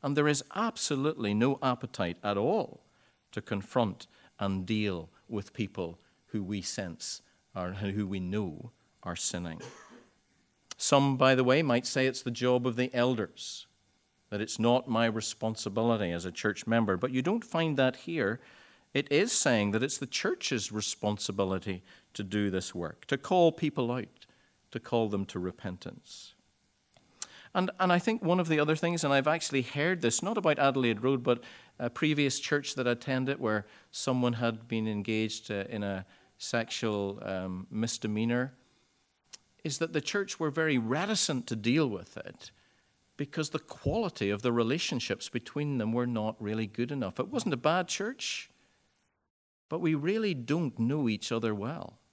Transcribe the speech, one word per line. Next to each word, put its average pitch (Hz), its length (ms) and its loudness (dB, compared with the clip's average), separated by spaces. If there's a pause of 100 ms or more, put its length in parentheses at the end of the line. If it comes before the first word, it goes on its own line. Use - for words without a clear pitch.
And 143 160 0
there 151 100 4
is 143 160 2 (120)
absolutely 147 760 0
no 127 280 4
appetite 113 600 -2
at 104 140 0
all 156 440 0 (500)
to 107 100 -8
confront 104 640 -2 (320)
and 95 260 0
deal 98 440 -2 (200)
with 104 240 -6
people 98 460 -6 (280)
who 104 160 -6
we 98 180 -4
sense - 600 -8 (340)
are, 90 160 -4
who 98 360 -2
we 98 120 -4
know 92 520 -6 (320)
are 87 120 -6
sinning. 87 460 -6 (1160)
Some, 139 400 4
by 131 180 6
the 127 80 4
way, 127 180 6
might 127 240 2
say 131 220 2
it's 131 140 -2
the 123 100 -4
job 123 340 2
of 123 100 0
the 127 180 0
elders, 120 760 -2 (680)
that 101 80 -2
it's 107 160 -4
not 120 300 4
my 117 180 2
responsibility 110 1040 0
as 85 140 -2
a 92 60 -4
church - 340 -2
member. 110 320 4
But 123 140 0
you 127 100 0
don't 208 240 0
find 165 320 0
that 127 200 2
here. 139 420 -2 (520)
It 143 200 -2
is 185 200 4
saying 104 420 4
that 110 100 2
it's 147 160 -4
the 131 80 -6
church's - 640 -2
responsibility 98 1120 -2 (320)
to 110 80 -6
do 104 260 0
this 92 240 -2
work, 85 320 -8
to 139 140 -2
call 170 320 6
people 143 400 -2
out, - 340 -8 (460)
to 117 80 -8
call 113 280 2
them 101 180 -2
to - 120 -8
repentance. - 960 -10 (1200)
And, 185 160 2 (100)
and 185 140 6
I 175 60 6
think 220 240 0
one 175 160 4
of 170 80 2
the 160 120 4
other 151 160 4
things, 170 280 0
and 139 100 4
I've 139 140 6
actually 151 340 0
heard 160 400 -2
this, 117 220 2
not 220 160 -2
about 160 180 2
Adelaide 127 460 2
Road, 131 180 2
but 120 220 2 (340)
a 120 140 -4
previous 147 480 2
church 143 340 -2
that 127 140 0
I 120 60 4
attended 131 460 -2
where 107 280 0 (240)
someone 123 420 0
had 117 340 -2
been 110 200 0
engaged, 107 640 -2
uh, 98 180 -2
in 107 140 -4
a 98 240 -4 (320)
sexual, 107 840 -2
um, 95 480 -6
misdemeanor, 113 840 -2 (1120)
is 147 140 -4
that 165 160 -4
the 151 80 2
church 196 380 -4
were 160 100 0
very 151 300 2
reticent 139 680 0
to 113 100 -4
deal 120 320 2
with 98 300 -8
it - 320 -14 (640)
because 147 360 -4
the 160 80 -2
quality 160 720 -2
of 101 100 -2
the 123 100 2
relationships 117 800 0
between 143 480 -4
them 110 160 0
were 123 140 0
not 110 320 -2
really 110 260 -2
good 120 260 -4
enough. 120 280 -4
It 131 80 -2
wasn't 226 260 -2
a 131 40 -2
bad 175 300 2
church, - 640 -6 (1200)
but 170 120 -4
we 160 120 2
really 190 400 0
don't 139 460 -2
know 131 280 2
each 107 240 -2
other 113 220 0
well. 113 460 -8 (140)